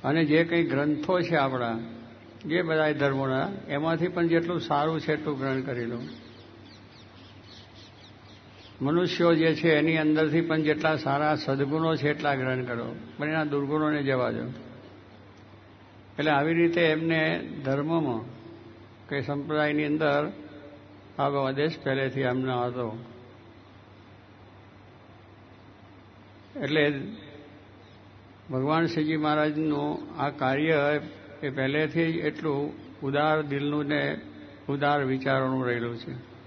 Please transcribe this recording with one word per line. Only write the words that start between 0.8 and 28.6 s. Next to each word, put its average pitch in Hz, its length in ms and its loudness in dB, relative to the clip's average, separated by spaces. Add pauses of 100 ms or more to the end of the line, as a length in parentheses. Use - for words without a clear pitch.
છે 165 160 0
આપણા, 127 420 0 (680)
જે 165 180 0
બધા 156 300 2
ધર્મોના, 135 560 0 (200)
એમાંથી 160 400 0
પણ 170 200 2
જેટલું 165 320 2
સારું 151 400 0
છે 151 120 -2
એટલું 151 260 -2
ગ્રહણ 131 220 -2
કરી 123 260 -4
લો. 117 160 -6 (2750)
મનુષ્યો 170 520 4
જે 160 200 4
છે 165 160 2
એની 156 260 6
અંદરથી 156 440 4
પણ 160 220 2
જેટલા 151 340 2
સારા 147 380 2
સદગુણો 147 600 0
છે 147 140 0
એટલા 147 240 0
ગ્રહણ 127 300 0
કરો, 120 300 -6 (220)
પણ 147 120 -4
એના 156 160 0
દુર્ગુણોને 147 580 0
જવા 131 280 2
દો. 117 160 -4 (1700)
એટલે 151 120 2
આવી 151 240 4
રીતે 170 260 4
એમને 160 680 2 (140)
ધર્મમાં 143 560 0 (880)
કે 143 140 -2
સંપ્રદાયની 147 640 0
અંદર 147 480 2 (840)
આવો 139 200 0
આદેશ 139 440 0
પહેલેથી 135 380 0
એમનો 127 440 0
હતો. 120 340 -4 (3750)
એટલે 147 380 2 (1500)
ભગવાન 151 360 2